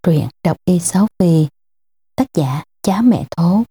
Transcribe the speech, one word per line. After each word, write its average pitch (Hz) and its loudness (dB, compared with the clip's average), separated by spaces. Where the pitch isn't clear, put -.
truyện 147 2
Đọc 170 -2
Y 180 2
Sáu 190 0
Phi, 160 2
tác 262 -2
giả 147 -4
Chá 196 -2
Mẹ 240 2
Thố 180 2